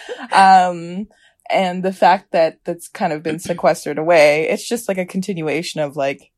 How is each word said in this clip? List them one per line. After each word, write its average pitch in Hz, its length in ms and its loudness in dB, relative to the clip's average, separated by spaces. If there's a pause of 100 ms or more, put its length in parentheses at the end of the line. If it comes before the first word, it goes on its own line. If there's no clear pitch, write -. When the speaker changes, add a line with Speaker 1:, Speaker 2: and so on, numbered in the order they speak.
Speaker 1:
<laughs> 349 240 -14
Speaker 2:
Um, 180 760 4 (420)
and 180 340 -2
the 190 100 -2
fact 185 380 2
that 165 340 0
that's 175 220 -8
kind 180 260 -6
of 151 80 -8
been 160 160 -6
sequestered 165 640 -2
away, 156 500 4
it's - 180 -6
just, 240 200 -6
like, 196 100 -4
a 185 80 -4
continuation 165 720 -6
of, 143 160 -6
like, 139 420 -6